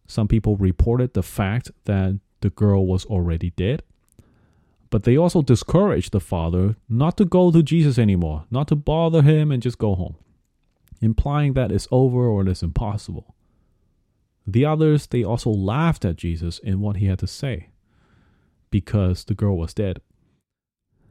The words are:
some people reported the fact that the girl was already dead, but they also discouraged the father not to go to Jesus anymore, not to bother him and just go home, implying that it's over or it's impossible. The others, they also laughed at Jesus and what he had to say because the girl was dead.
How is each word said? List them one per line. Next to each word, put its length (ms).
some 200
people 300
reported 560
the 100
fact 460
that 340
the 80
girl 380
was 180
already 460
dead, 320
but 140
they 120
also 280
discouraged 680
the 80
father 560
not 280
to 80
go 260
to 100
Jesus 380
anymore, 500
not 200
to 60
bother 460
him 300
and 100
just 160
go 160
home, 220
implying 540
that 180
it's 200
over 340
or 220
it's 160
impossible. 720
The 180
others, 400
they 180
also 280
laughed 520
at 120
Jesus 480
and 180
what 160
he 80
had 140
to 80
say 420
because 520
the 120
girl 200
was 200
dead. 260